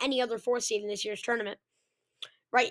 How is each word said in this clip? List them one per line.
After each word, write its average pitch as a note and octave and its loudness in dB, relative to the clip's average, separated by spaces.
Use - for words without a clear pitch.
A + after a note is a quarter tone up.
any C4+ 2
other A#3 0
fourth A#3+ 0
seed G#3 0
in G#3 -6
this G3+ -4
year's G#3 -6
tournament. A3 -2
Right, A#3+ 4